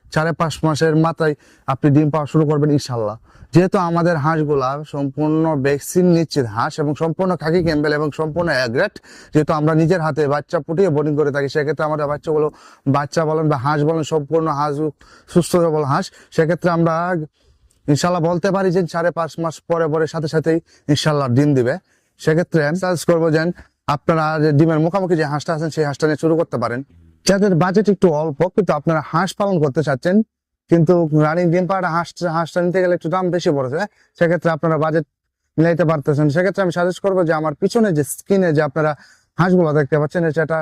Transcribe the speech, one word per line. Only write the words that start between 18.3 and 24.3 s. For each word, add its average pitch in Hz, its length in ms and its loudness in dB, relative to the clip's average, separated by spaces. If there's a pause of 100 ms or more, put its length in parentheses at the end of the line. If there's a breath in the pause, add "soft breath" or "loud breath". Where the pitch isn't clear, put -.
বলতে 180 260 -2
পারি 190 200 0
যে 196 40 2 (120)
চারে 170 260 -2
পাঁচ 160 140 -4 (100)
মাস 160 120 -4 (140)
পরে 165 240 0
পরে 160 140 0
সাথে 160 280 -6
সাথেই 160 240 0 (340 soft breath)
ইনশাল্লাহ 147 440 0
ডিম 147 220 4
দিবে। 123 160 2 (500)
সেক্ষেত্রে 160 440 0
আমি 170 140 -2
সাজেস্ট 180 280 -4
করবো 165 240 2
যে 160 60 2 (540 soft breath)
আপনারা 160 300 0 (180)